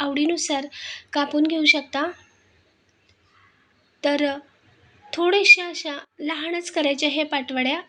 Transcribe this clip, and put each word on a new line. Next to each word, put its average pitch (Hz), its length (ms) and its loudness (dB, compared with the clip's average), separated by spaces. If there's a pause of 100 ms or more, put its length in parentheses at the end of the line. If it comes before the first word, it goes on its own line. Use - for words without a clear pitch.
आवडीनुसार 294 680 -2 (460)
कापून 294 300 0
घेऊ 311 220 2
शकता. 294 460 0 (1900)
तर 285 340 2 (760)
थोड्याशा 370 540 6
अशा 311 320 -8 (220)
लहानच 320 500 -6
करायच्या 294 380 0
हे 294 160 -2
पाटवड्या, 269 640 -2